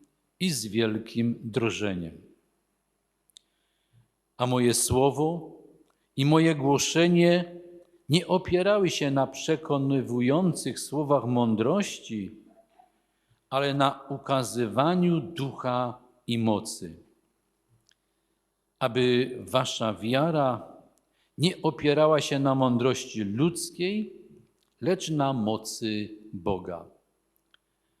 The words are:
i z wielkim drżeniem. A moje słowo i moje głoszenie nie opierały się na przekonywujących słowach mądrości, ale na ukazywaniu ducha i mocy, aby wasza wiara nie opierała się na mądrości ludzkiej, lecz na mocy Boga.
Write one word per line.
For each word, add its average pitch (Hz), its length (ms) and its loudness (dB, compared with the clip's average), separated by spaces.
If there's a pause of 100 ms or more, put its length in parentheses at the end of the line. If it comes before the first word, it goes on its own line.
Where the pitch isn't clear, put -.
(400)
i 180 120 0
z 113 140 -4
wielkim 113 800 -2
drżeniem. 98 760 -4 (2250)
A 127 100 0
moje 123 260 2
słowo 139 840 0 (580)
i 135 100 0
moje 160 300 6
głoszenie 170 1000 4 (540)
nie 170 180 4
opierały 185 600 2
się 139 220 -2
na 135 160 2
przekonywujących 139 1500 0
słowach 143 460 0
mądrości, 110 1080 -2 (1200)
ale 139 240 0
na 139 360 0
ukazywaniu 135 1120 0
ducha 123 800 -6 (260)
i 117 100 -2
mocy, 98 640 -4 (1800)
aby 123 580 2 (100)
wasza 123 460 -2
wiara 131 720 0 (720)
nie 175 240 0
opierała 151 600 2
się 139 180 -2
na 135 160 2
mądrości 123 680 0
ludzkiej, 170 920 -4 (680)
lecz 180 280 -2
na 139 240 0
mocy 107 840 -4 (160)
Boga. 90 640 -6 (1040)